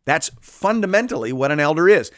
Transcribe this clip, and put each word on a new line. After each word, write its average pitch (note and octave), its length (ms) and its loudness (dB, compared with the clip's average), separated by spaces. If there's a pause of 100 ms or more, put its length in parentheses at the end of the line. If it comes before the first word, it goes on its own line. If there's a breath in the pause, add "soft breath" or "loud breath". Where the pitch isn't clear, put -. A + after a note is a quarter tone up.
That's D3+ 240 -2 (100)
fundamentally G3+ 920 -2
what C3+ 180 -2
an D3 80 -2
elder D#3 260 0
is. F#3 320 4